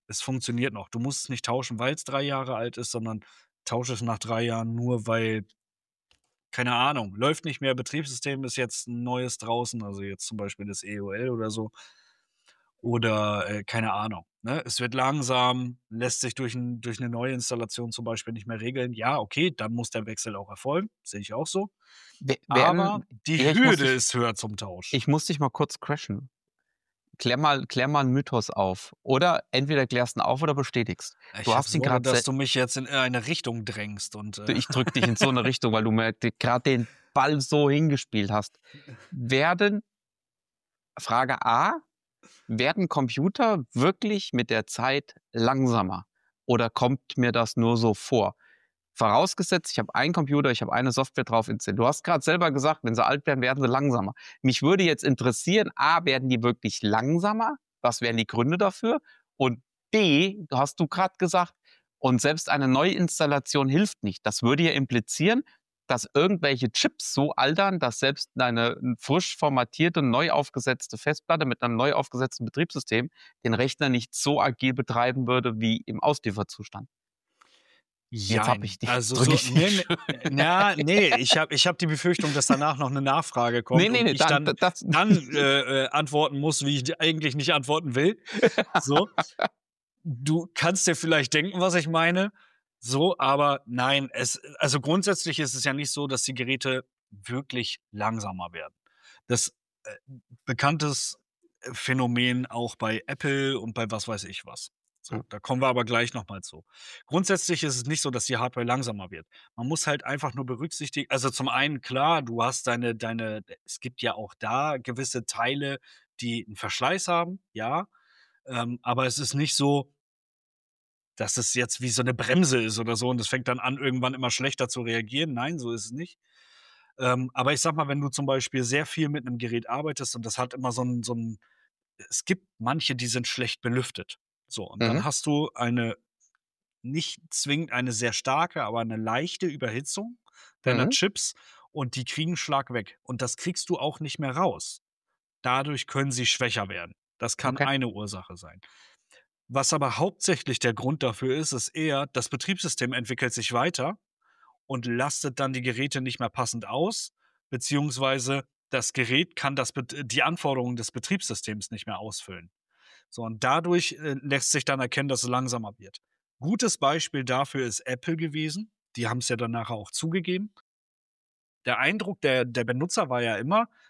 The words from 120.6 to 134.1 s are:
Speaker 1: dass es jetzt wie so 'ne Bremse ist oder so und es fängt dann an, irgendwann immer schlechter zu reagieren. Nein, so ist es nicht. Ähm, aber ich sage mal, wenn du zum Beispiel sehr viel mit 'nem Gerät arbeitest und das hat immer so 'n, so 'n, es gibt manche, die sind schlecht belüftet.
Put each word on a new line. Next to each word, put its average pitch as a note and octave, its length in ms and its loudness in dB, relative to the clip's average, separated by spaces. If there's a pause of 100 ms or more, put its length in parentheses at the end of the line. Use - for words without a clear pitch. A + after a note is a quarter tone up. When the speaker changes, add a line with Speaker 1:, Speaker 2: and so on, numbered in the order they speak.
Speaker 1:
dass G#2+ 180 -2
es B2 160 -2
jetzt B2 280 -2
wie B2+ 80 -2
so A#2 120 0
'ne B2 120 2
Bremse C3 480 4
ist A2 180 -2
oder A#2 160 -2
so A#2+ 140 0
und B2+ 100 0
es G#2+ 80 -4
fängt B2+ 220 -2
dann B2 100 -2
an, B2+ 180 -4
irgendwann B2+ 360 -2
immer B2+ 180 -2
schlechter C3 380 -2
zu B2+ 120 -6
reagieren. A#2 520 -4
Nein, C#3 260 -4
so A#2+ 140 -6
ist G#2+ 120 -8
es A2 60 -14
nicht. D#3 260 -12 (840)
Ähm, B2+ 340 0
aber C3 200 2
ich C#3+ 80 0
sage D#3+ 160 0
mal, D3+ 120 -2
wenn C#3 120 0
du C#3+ 80 -2
zum C#3+ 160 -4
Beispiel C3+ 380 0
sehr C#3 220 0
viel D#3 240 -2
mit C#3+ 160 -4
'nem B2 120 -4
Gerät A#2 320 -4
arbeitest C#3 460 -6
und A#2 100 -8
das A2+ 120 -6
hat B2 160 -4
immer B2+ 180 -4
so A#2 120 -2
'n, B2 200 -2
so A#2+ 100 -4
'n, A2+ 240 -6 (720)
es - 160 -6
gibt - 220 -2 (120)
manche, C3+ 360 -2
die A#2+ 120 -4
sind A#2+ 200 -2
schlecht - 340 -4
belüftet. B2 580 -4 (280)